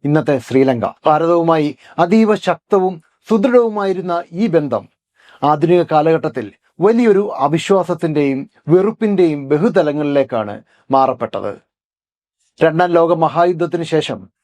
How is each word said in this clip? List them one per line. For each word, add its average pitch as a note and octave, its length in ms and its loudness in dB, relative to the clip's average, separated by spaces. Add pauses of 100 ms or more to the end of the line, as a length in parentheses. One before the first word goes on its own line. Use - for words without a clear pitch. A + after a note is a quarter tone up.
ഇന്നത്തെ D3 340 0
ശ്രീലങ്ക, B2 480 0 (200)
ഭാരതവുമായി D#3+ 720 0 (220)
അതീവ G#3 360 4
ശക്തവും F#3 640 -2 (280)
സുദൃഢവുമായിരുന്ന G3+ 1000 0
ഈ F#3+ 160 -2
ബന്ധം D3 360 -2 (600)
ആധുനിക D#3+ 400 2
കാലഘട്ടത്തിൽ D3+ 680 -2 (280)
വലിയൊരു G#3 580 2
അവിശ്വാസത്തിന്റെയും D#3 1120 -2 (180)
വെറുപ്പിന്റെയും F#3 840 0
ബഹുതലങ്ങളിലേക്കാണ് D3 1120 -2 (300)
മാറപ്പെട്ടത്. A#2 600 -2 (1040)
രണ്ടാം D#3+ 300 2
ലോക E3+ 240 2
മഹായുദ്ധത്തിന് E3+ 720 -2
ശേഷം C#3 460 -6 (140)